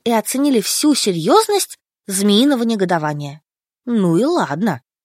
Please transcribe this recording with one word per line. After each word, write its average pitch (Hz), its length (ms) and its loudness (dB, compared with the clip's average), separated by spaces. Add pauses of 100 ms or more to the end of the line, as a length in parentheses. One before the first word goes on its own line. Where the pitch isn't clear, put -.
и 240 60 0
оценили 254 500 0
всю 294 340 0
серьёзность 277 840 0 (300)
змеиного 208 560 2
негодования. 156 800 -2 (400)
Ну 196 320 0
и 190 80 2
ладно, 196 580 -2 (240)